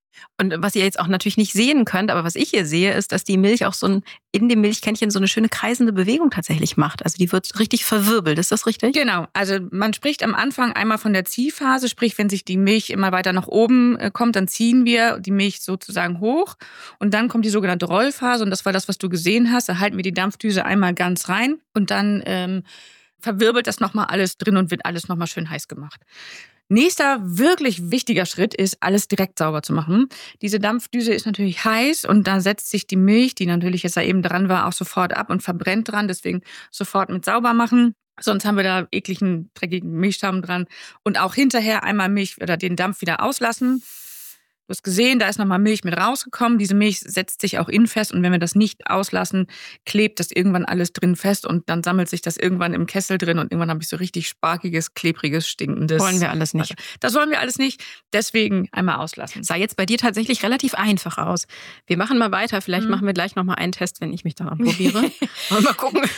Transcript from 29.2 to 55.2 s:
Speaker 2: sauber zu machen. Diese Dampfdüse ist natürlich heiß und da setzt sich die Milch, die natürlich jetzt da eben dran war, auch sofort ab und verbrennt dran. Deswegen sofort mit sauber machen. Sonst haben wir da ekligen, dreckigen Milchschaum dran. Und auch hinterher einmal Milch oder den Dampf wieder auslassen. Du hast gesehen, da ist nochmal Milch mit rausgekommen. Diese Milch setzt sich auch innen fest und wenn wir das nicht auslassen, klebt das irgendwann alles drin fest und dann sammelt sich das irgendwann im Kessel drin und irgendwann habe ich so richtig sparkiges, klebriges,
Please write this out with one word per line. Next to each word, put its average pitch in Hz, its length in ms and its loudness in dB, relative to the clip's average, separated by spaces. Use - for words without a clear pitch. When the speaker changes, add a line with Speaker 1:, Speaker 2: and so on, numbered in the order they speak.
Speaker 2:
sauber 156 240 0
zu - 100 -6
machen. 180 380 2
Diese 208 180 -2
Dampfdüse 226 540 0
ist - 100 -2
natürlich 196 400 -2
heiß 233 400 2
und 202 220 4
da 190 140 2
setzt 196 280 -2
sich - 180 -4
die 185 100 -2
Milch, 214 380 4
die 180 120 -2
natürlich 175 380 0
jetzt 175 120 -4
da 175 60 0
eben 185 180 2
dran 180 300 0
war, 185 160 2
auch 175 80 -2
sofort - 420 -2
ab - 140 -4
und 185 120 -2
verbrennt 190 480 -2
dran. 208 180 -2
Deswegen 180 340 -4
sofort - 380 -2
mit 185 160 -6
sauber 233 300 2
machen. 233 400 4
Sonst 202 240 0
haben 208 140 2
wir 190 60 2
da 185 260 0
ekligen, 185 640 -2
dreckigen 175 380 -6
Milchschaum 190 500 -2
dran. 180 240 -4
Und 202 140 0
auch 185 160 -2
hinterher 233 500 2
einmal 190 260 0
Milch 202 280 -2
oder 170 200 -2
den 175 180 -2
Dampf 190 240 -2
wieder 170 220 -2
auslassen. 247 600 0
Du 190 40 -8
hast - 100 -8
gesehen, 240 360 2
da 202 120 2
ist 208 80 -6
nochmal 190 200 2
Milch 208 240 2
mit - 140 -2
rausgekommen. 233 600 0
Diese 196 160 2
Milch 208 260 2
setzt - 400 -6
sich - 180 -2
auch 170 120 0
innen 226 160 6
fest 214 260 -2
und 180 100 0
wenn 180 100 4
wir 175 60 4
das 170 160 -2
nicht 208 360 0
auslassen, 190 560 0
klebt 214 340 0
das 170 100 -4
irgendwann 180 360 2
alles 175 260 -2
drin 180 240 2
fest - 300 -2
und 170 240 -2
dann 165 120 0
sammelt 180 280 0
sich 175 100 -6
das 165 160 -6
irgendwann 175 380 0
im 170 120 -2
Kessel 190 300 -2
drin 170 220 0
und - 120 -2
irgendwann 170 200 -2
habe 156 120 -4
ich - 60 -8
so 165 80 -6
richtig 175 320 -6
sparkiges, 165 640 -4
klebriges, 160 560 -2